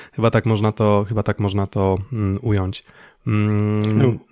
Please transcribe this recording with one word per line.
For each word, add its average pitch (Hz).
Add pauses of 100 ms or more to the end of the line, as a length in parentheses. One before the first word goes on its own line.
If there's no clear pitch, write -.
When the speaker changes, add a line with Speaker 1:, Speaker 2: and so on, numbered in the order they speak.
(140)
Speaker 1:
chyba 113
tak 110
można 107
to, 104
chyba 107
tak -
można 98
to, 95 (160)
mm, 98
ująć. 98 (440)
Mm. 107
Speaker 2:
Eu-, 123 (120)